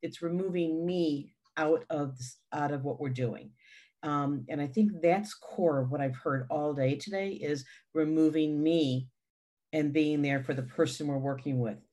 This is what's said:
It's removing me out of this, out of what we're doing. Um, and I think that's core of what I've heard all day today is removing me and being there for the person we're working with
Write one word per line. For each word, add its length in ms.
It's 200
removing 640
me 480
out 320
of 280
this, 200
out 180
of 120
what 160
we're 100
doing. 420
Um, 460
and 120
I 60
think 240
that's 320
core 460
of 120
what 100
I've 140
heard 340
all 240
day 220
today 360
is 340
removing 680
me 460
and 180
being 300
there 220
for 100
the 100
person 440
we're 100
working 420
with 180